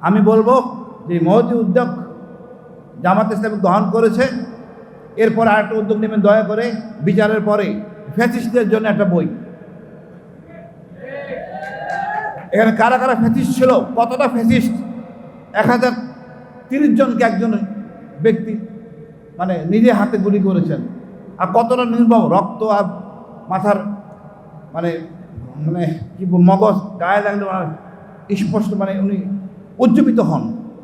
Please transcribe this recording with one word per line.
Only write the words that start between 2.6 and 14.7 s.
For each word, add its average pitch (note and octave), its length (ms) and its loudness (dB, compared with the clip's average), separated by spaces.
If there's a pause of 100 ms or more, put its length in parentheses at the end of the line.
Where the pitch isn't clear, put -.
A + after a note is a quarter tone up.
জামাত G#3 280 2
ইসলামী G#3+ 240 -4
গ্রহণ G#3+ 360 2
করেছে, A3+ 320 2 (920)
এরপর A3+ 320 2
আরেকটা G#3+ 280 2
উদ্যোগ G#3+ 220 0
নেবেন G#3+ 240 0
দয়া G#3 200 6
করে, A3 300 -2 (300)
বিচারের G#3 440 2
পরে G#3 360 0 (340)
ফ্যাসিস্টদের A#3 540 0
জন্য A3 180 0
একটা G#3 180 0
বই। F3 220 2 (3250)
এখানে A3 200 2
কারা A3+ 260 2
কারা B3+ 180 0
ফ্যাসিস্ট A3+ 400 0
ছিল, B3+ 160 4 (240)
কতটা A#3 320 0
ফ্যাসিস্ট, A3+ 460 2 (800)